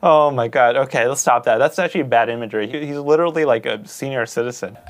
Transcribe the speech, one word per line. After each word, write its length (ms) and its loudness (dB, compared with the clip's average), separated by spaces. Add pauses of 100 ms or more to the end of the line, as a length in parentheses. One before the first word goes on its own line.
Oh 240 6
my 180 -2
God. 280 4
Okay, 320 0
let's 140 -4
stop 220 2
that. 140 2
That's 200 0
actually 240 -2
bad 260 2
imagery. 420 -4
He, 160 -8
he's 120 -8
literally, 480 0
like, 180 0
a 240 -6
senior 380 -6
citizen. 500 -6 (140)